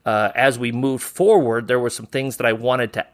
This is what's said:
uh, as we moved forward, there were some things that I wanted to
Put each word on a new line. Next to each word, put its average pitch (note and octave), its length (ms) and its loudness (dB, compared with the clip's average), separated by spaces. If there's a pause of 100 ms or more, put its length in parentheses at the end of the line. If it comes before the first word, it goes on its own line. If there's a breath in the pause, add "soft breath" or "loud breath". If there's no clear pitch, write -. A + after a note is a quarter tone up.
uh, G#2+ 300 0
as B2 240 2
we A#2+ 120 -4
moved B2+ 320 -2
forward, C3+ 640 2
there B2 140 2
were A#2+ 80 0
some A2+ 160 -10
things C3+ 320 -6
that B2 80 -2
I A#2 80 4
wanted A#2+ 400 -2
to - 220 -6